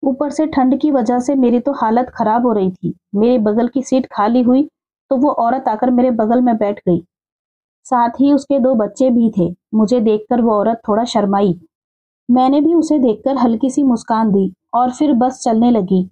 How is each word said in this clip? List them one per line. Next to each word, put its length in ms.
ऊपर 260
से 180
ठंड 320
की 120
वजह 280
से 160
मेरी 240
तो 120
हालत 380
खराब 360
हो 80
रही 180
थी। 240
मेरे 220
बगल 300
की 160
सीट 280
खाली 300
हुई 280
तो 80
वो 120
औरत 380
आकर 220
मेरे 220
बगल 300
में 160
बैठ 220
गई। 260
साथ 260
ही 240
उसके 260
दो 160
बच्चे 340
भी 280
थे। 180
मुझे 260
देखकर 420
वो 100
औरत 360
थोड़ा 160
शर्माई। 580
मैंने 300
भी 120
उसे 260
देखकर 380
हल्की 320
सी 140
मुस्कान 480
दी 220
और 180
फिर 220
बस 280
चलने 300
लगी। 400